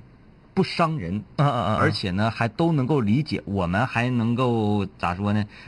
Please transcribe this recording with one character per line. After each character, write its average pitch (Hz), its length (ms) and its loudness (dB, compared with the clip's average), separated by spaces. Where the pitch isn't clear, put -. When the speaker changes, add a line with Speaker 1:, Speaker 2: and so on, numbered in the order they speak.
Speaker 1:
不 190 80 2
伤 160 360 0
人， 87 180 -4
Speaker 2:
嗯， 143 100 4
嗯， - 20 4
嗯， 120 180 0
嗯。 107 100 0
Speaker 1:
而 143 120 4
且 98 220 -4
呢， 104 180 0
还 117 160 -2
都 165 280 0
能 135 120 2
够 147 140 2
理 117 240 2
解， - 220 -4
我 95 200 -2
们 92 220 0
还 120 220 -2
能 120 260 0
够， 110 500 2
咋 87 160 -2
说 101 160 -2
呢？ 104 140 2